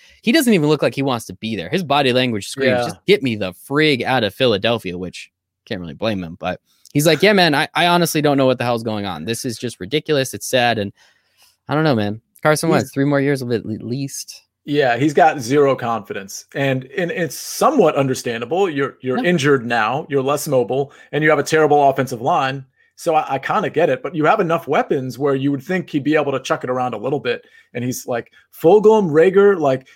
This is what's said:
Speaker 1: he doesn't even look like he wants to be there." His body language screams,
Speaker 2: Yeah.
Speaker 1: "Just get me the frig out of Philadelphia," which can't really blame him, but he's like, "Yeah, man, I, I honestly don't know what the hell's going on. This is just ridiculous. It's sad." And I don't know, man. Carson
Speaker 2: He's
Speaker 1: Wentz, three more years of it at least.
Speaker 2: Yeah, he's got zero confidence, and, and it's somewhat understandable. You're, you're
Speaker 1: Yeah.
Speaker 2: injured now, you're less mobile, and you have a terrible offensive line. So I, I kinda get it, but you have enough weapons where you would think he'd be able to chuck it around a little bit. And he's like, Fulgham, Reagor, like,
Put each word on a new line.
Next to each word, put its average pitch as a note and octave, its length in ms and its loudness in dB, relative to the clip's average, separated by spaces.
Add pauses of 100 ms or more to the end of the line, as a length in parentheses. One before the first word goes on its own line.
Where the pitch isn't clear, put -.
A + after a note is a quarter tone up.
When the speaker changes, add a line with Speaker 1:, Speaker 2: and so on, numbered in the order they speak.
(220)
Speaker 1:
he A3+ 100 0
doesn't - 200 4
even D3+ 160 4
look D3+ 140 2
like C3+ 120 0
he C3+ 80 -4
wants B2+ 240 -2
to F#2 80 -14
be A2 200 -6
there." F2 140 -6
His F3+ 140 -2
body C#3 300 2
language B2 360 0
screams, C3+ 220 0
Speaker 2:
Yeah. B2 140 0
Speaker 1:
"Just A2+ 220 -10
get G3+ 160 4
me A#2 140 -2
the F#2+ 160 -4
frig C#3+ 500 0
out A#2+ 220 0
of G2 100 -2
Philadelphia," G#2+ 640 0
which - 320 -12 (340)
can't F#2+ 160 -10
really E2 140 -12
blame G2 300 -4
him, E2 160 -14
but F2 200 -6 (320)
he's D3 140 2
like, D#3 160 2
"Yeah, G#3 120 4
man, E3+ 200 4
I, D3+ 200 0
I E3 120 0
honestly F3 360 2
don't D3 160 2
know C3+ 80 4
what B2 120 2
the B2+ 60 -2
hell's A#2+ 180 -2
going G#2+ 220 -6
on. E2+ 220 -8
This A#2 180 -6
is A#2+ 140 -8
just A#2+ 220 -10
ridiculous. C3+ 520 -2
It's - 140 -10
sad." A#2+ 320 0
And G2+ 140 -4 (760)
I C3+ 60 -2
don't D#3 100 2
know, D3 100 4
man. G#2+ 260 -2 (220)
Carson D#3 260 2
Speaker 2:
He's E3 40 4
Speaker 1:
Wentz, C3 200 0
three C#3 120 0
more C#3+ 160 2
years C3+ 220 0
of A#2+ 80 -6
it A#2 160 -2
at G#2+ 160 -8
least. C3+ 600 -10 (260)
Speaker 2:
Yeah, C#3 280 2
he's C#3+ 180 0
got D#3+ 240 4
zero C3+ 380 2
confidence, G#2+ 680 -8 (100)
and, C3+ 320 -2
and D#3+ 260 -6
it's D#3+ 240 -6
somewhat G#3+ 580 2
understandable. C3 720 -2
You're, C#3 320 -4
you're B2+ 220 -2
Speaker 1:
Yeah. F3 80 0
Speaker 2:
injured C#3 340 2
now, A#2+ 460 -2
you're C#3 140 0
less C#3+ 240 -2
mobile, C3 440 -2 (200)
and D3 100 -2
you D#3 80 4
have D3 80 4
a C#3 60 0
terrible D3 440 4
offensive C3+ 320 -2
line. C3+ 460 -2 (300)
So D#3+ 180 -2
I, C#3 200 0
I C3+ 40 -2
kinda D#3 320 -2
get D#3 200 0
it, B2+ 120 -2
but D3 120 -8
you D3+ 100 -2
have G#3 160 4
enough E3 260 -2
weapons C3 540 -2
where C#3 160 0
you C#3 160 0
would C3+ 100 -4
think F3+ 280 -6
he'd C#3 120 -2
be D3+ 140 2
able C#3 160 0
to C3 80 -2
chuck D#3 240 -4
it B2 60 -4
around B2+ 240 -4
a G#2+ 40 -8
little C3+ 220 -4
bit. A#2+ 240 -6 (300)
And B2 100 -6
he's B2 220 -8
like, A#2+ 260 -6 (200)
Fulgham, G#3 580 4
Reagor, F#3+ 500 4
like, C3+ 360 0